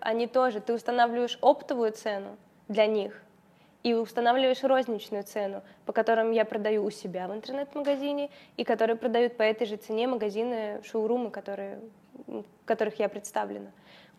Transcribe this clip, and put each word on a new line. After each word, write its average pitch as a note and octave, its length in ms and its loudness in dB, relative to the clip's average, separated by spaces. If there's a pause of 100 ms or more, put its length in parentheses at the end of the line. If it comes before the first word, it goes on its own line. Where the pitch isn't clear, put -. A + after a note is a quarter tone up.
они A3+ 280 -2
тоже, B3 320 2
ты A3 140 -2
устанавливаешь A#3+ 680 0
оптовую B3+ 500 4
цену G3+ 440 -6 (320)
для G#3+ 180 4
них G#3 340 0 (600)
и A#3+ 120 4
устанавливаешь B3 680 2
розничную B3 600 0
цену, G3 380 -6 (240)
по - 60 -4
которым A3+ 380 2
я A3+ 140 4
продаю G#3+ 400 0
у G#3 60 -2
себя F#3 360 -8
в F#3+ 80 -6
интернет-магазине C#4+ 960 -4 (260)
и A#3+ 60 -2
которые A3+ 340 2
продают A#3+ 400 2
по A3+ 60 0
этой A3 240 2
же G3+ 80 -4
цене A3 320 -2
магазины, A3 760 -2
шоурумы, A3+ 460 -2
которые, G3 500 -10 (480)
м, G#3+ 160 -8 (180)
в - 20 -20
которых A3 360 0
я G3+ 80 2
представлена. G3+ 640 -6 (460)